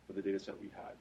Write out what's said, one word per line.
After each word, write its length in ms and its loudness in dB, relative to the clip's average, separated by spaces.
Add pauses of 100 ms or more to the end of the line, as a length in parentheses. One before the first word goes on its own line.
for 60 -6
the 80 0
data 180 6
set 200 -4
we 140 -8
had. 280 -8